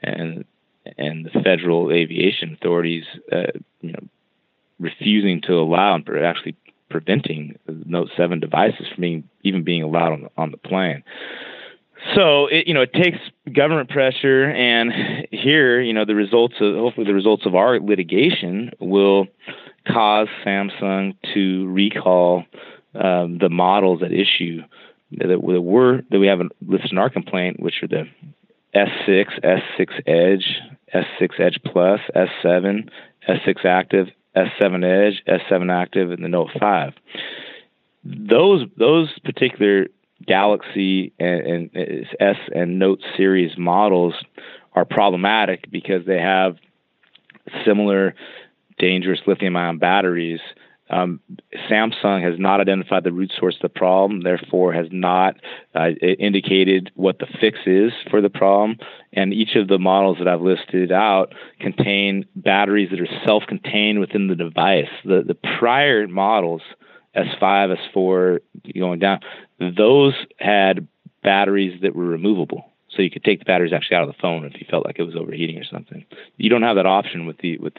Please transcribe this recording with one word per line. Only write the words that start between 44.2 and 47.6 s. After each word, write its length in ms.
are 120
problematic 840
because 380
they 140
have 380